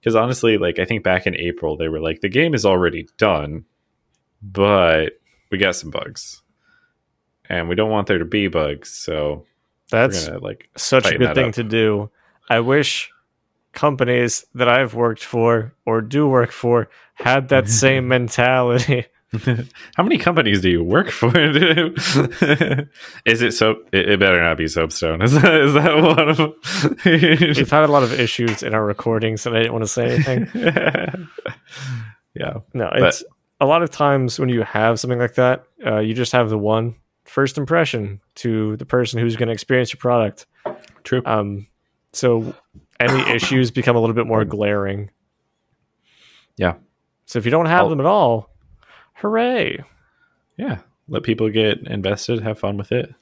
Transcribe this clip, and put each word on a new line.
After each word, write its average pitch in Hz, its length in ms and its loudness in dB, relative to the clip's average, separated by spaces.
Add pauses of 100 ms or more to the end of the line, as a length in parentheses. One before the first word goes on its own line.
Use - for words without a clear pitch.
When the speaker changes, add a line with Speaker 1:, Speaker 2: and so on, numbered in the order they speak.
Speaker 1:
'Cause 117 100 0
honestly, 117 420 2
like, 87 220 -2
I 92 60 0
think 104 180 -4
back 92 240 0
in 92 80 -2
April, 82 420 -4
they 80 120 -4
were 80 100 -6
like, 80 220 -6
"The 101 80 -4
game 147 260 0
is 107 100 -4
already 90 440 0 (100)
done, 78 460 0 (760)
but 95 800 2 (320)
we 98 80 -4
got 92 160 2
some 82 160 -12
bugs. - 520 -14 (1040)
And 85 200 -4
we 87 60 -2
don't 107 160 0
want 104 160 0
there 95 120 0
to 82 60 -2
be 101 220 -2
bugs, 76 440 -4
so 76 560 -6 (440)
Speaker 2:
That's 107 380 0
Speaker 1:
we're 82 60 -10
gonna, 92 100 -12
like, - 320 -12
Speaker 2:
such - 300 0
a 95 40 2
Speaker 1:
tighten 82 80 0
Speaker 2:
good 123 120 4
Speaker 1:
that - 40 -4
Speaker 2:
thing 127 140 0
Speaker 1:
up." 110 60 -6
Speaker 2:
to 120 100 -6
do. 107 460 0 (380)
I 117 120 2
wish 135 500 0 (600)
companies 123 840 0
that 120 140 0
I've 120 260 2
worked 117 300 -2
for 117 500 0 (100)
or 113 180 0
do 139 260 0
work 123 240 2
for 120 360 0 (260)
had 127 340 0
that 131 200 2
Speaker 1:
<laughs> - 0 -
Speaker 2:
same 131 380 2
mentality. 123 1000 2 (280)
Speaker 1:
<laughs> 110 120 -4 (500)
How 175 80 0
many 247 120 0
companies 123 440 2
do 90 100 2
you 85 140 2
work 120 260 0
for? - 160 -2 (100)
<laughs> - 0 -
Is 147 2000 0
it 117 100 2
soap? 110 400 0
It, 95 180 2
it 98 100 4
better 92 200 6
not 82 160 2
be 80 120 -2
Soapstone. 82 540 -2
<laughs> - 0 -
Is 120 180 4
that, 160 200 6
is 143 140 4
that 151 220 4
one 160 320 4
of 156 80 2
them? 156 180 0 (500)
<laughs> - 0 -
Speaker 2:
We've 156 680 4
had 151 120 6
a 156 80 4
lot 143 140 4
of 117 140 -2
issues 117 440 -2
in 123 120 -6
our 110 100 0
recordings, 110 600 -2
and 117 120 -2
I 113 40 2
didn't 117 120 0
wanna 110 160 -4
say 120 260 -2
anything. 135 400 0
Speaker 1:
<laughs> 175 760 -4 (1080)
Yeah. - 180 -8 (180)
Speaker 2:
No, 113 200 -4
Speaker 1:
But 127 160 2
Speaker 2:
it's - 160 -4 (360)
a 139 60 2
lot 160 160 4
of 165 80 -2
times 135 500 0
when 131 80 0
you 120 140 0
have 110 360 0
something 123 220 -4
like 120 140 -2
that, 127 300 0 (220)
uh, 110 120 0
you 110 160 -2
just 120 180 -4
have 120 180 2
the 110 80 -2
one 110 380 -2 (280)
first 135 340 -2
impression 131 640 -2 (160)
to 107 400 -2
the - 80 -12
person 120 360 -2
who's 117 160 -2
gonna 117 160 -2
experience 123 400 -2
your - 60 -14
product. 120 480 0 (580)
Speaker 1:
True. 127 200 -2
Speaker 2:
Um, 104 420 -4 (460)
so 117 420 0 (460)
any 131 200 2
Speaker 1:
<coughs> 117 140 0
Speaker 2:
issues 123 360 0
become 120 260 0
a 117 40 2
little 113 160 0
bit 117 100 0
more 110 180 0
glaring. 101 680 -4 (1500)
Speaker 1:
Yeah. 90 180 0 (520)
Speaker 2:
So - 120 -6
if 104 60 -6
you 117 60 0
don't 160 160 2
have 175 180 4
Speaker 1:
I'll 170 40 2
Speaker 2:
them 156 120 -2
at 139 60 0
all, 143 440 2 (800)
Hooray. 226 540 -2 (760)
Speaker 1:
Yeah. 175 220 -6 (280)
Let 113 140 -6
people 110 260 -2
get 107 380 0
invested, 104 560 -4
have 107 160 -6
fun 101 180 -4
with 101 160 -8
it. 120 300 -4